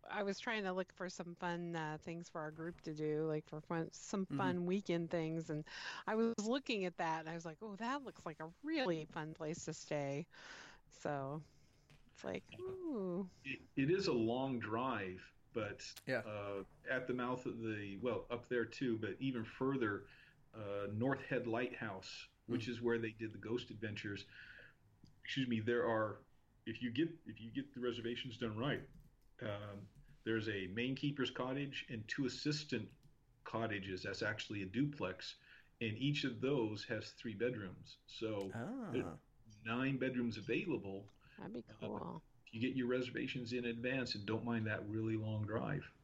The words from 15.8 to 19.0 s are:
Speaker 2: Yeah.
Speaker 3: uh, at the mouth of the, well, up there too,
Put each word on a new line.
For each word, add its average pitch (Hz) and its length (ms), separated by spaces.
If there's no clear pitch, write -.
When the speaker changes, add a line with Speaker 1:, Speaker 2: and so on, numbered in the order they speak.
Speaker 2:
Yeah. 127 220
Speaker 3:
uh, 101 340
at 127 160
the 127 80
mouth 123 320
of 113 120
the, 104 440
well, 117 260
up 120 200
there 120 160
too, 113 360